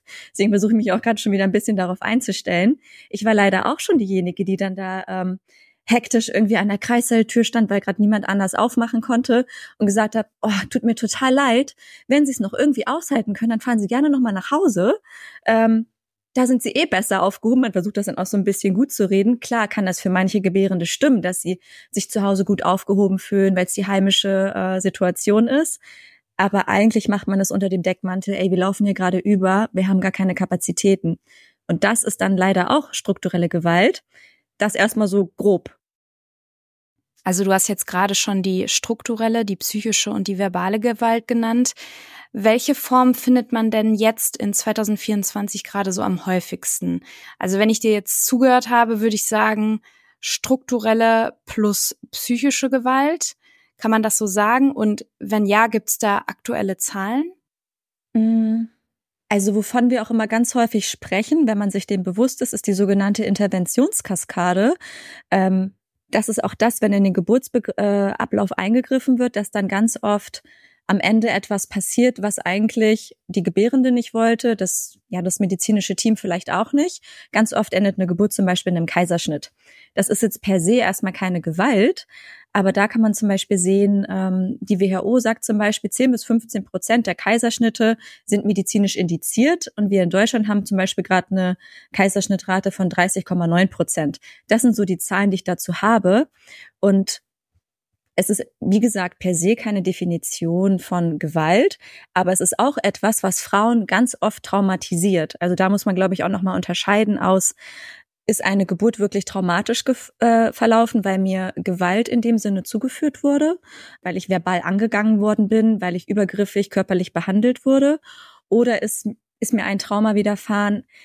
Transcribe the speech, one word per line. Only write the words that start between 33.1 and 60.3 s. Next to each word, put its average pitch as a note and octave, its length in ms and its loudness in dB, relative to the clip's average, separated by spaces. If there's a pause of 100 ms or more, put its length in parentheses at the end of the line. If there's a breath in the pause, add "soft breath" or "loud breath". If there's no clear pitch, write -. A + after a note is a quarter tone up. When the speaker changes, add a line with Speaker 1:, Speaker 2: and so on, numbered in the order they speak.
Speaker 1:
Gewalt. F3 540 0 (560 soft breath)
Das G#3 160 -2
erstmal G#3+ 320 0
so F#3 280 0
grob. - 400 0 (1500)
Speaker 2:
Also F#3 180 0
du G3 80 2
hast F#3+ 160 2
jetzt G3 180 -4
gerade F#3+ 300 -2
schon G3 260 -2
die F#3 280 -2
strukturelle, A3+ 720 -2
die G3+ 140 -4
psychische - 520 -4
und G3+ 180 -4
die G3 100 -4
verbale F#3+ 420 -2
Gewalt A3+ 480 0
genannt. A#3 460 0 (580 loud breath)
Welche A3 440 2
Form B3+ 380 4
findet B3+ 380 2
man A3 200 0
denn A3 220 2
jetzt A3 440 0
in G3+ 160 -4
zweitausendvierundzwanzig G#3 1120 -4
gerade G3 260 -4
so F#3+ 100 -4
am F#3 240 -2
häufigsten? F3+ 760 -4 (360 loud breath)
Also F#3+ 220 -2
wenn G#3+ 100 0
ich A3 120 -2
dir A3 100 0
jetzt - 340 -4
zugehört B3 440 2
habe, A#3 320 0
würde A3 140 0
ich G#3 100 -4
sagen, G#3+ 560 -2 (400 soft breath)
strukturelle A3+ 1120 0 (120)
plus - 520 -2 (140)
psychische C4 580 -2
Gewalt. C4 640 0 (420 soft breath)
Kann A3 140 -2
man A3+ 100 2
das G#3+ 160 -2
so A3 80 -2
sagen? G#3+ 460 2
Und G#3+ 340 -2 (140)
wenn G#3 260 0
ja, G#3 220 4
gibt's G#3+ 300 -2
da G3+ 220 0
aktuelle - 580 -6
Zahlen? A#3 540 -4 (840)
Speaker 1:
Mm, A3+ 560 2 (580)
also G3+ 280 2
wovon A#3+ 340 2
wir A#3+ 120 0
auch A3 80 -8
immer A3 180 0
ganz A3+ 280 0